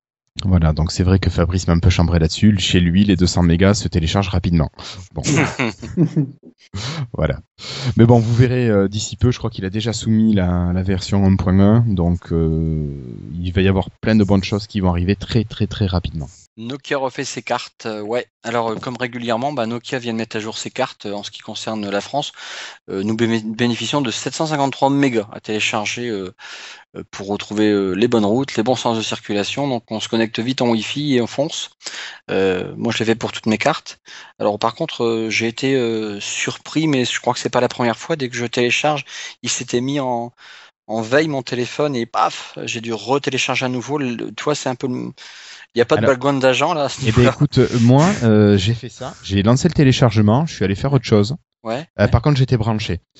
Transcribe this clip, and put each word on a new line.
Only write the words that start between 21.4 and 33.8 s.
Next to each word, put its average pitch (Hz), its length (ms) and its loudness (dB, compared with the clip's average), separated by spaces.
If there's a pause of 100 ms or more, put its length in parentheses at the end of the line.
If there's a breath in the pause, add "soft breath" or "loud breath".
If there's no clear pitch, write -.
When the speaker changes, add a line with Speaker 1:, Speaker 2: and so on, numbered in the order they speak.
Speaker 2:
la 101 120 -2
France. - 320 -6 (560 loud breath)
Euh, 98 120 -4
nous 110 140 0
bé-, 113 260 0
bénéficions 113 600 -2
de 117 100 -2
sept - 220 -6
cent 160 140 -2
cinquante-trois 139 420 0
mégas 135 420 0
à - 80 -14
télécharger, 110 680 -4
euh, 95 240 -6 (640 loud breath)
euh, 87 140 -12
pour 98 160 -12
retrouver, 104 420 0
euh, 98 240 2
les 107 160 2
bonnes 117 160 2
routes, 123 320 -2
les 110 60 2
bons 123 120 0
sens 113 220 -2
de 110 40 -4
circulation. 110 680 -4
Donc, 120 200 -4
on 107 120 -6
se - 80 -8
connecte 113 300 0
vite 131 220 -2
en 120 80 2
Wi-Fi 131 460 0
et 123 60 4
on 113 60 0
fonce. - 420 -6 (600 loud breath)
Euh, 95 460 0
moi, 110 160 -2
je 107 80 -4
l'ai 113 60 -2
fait 113 100 2
pour 113 160 -6
toutes - 140 -10
mes 107 120 2
cartes. - 440 -4 (360 loud breath)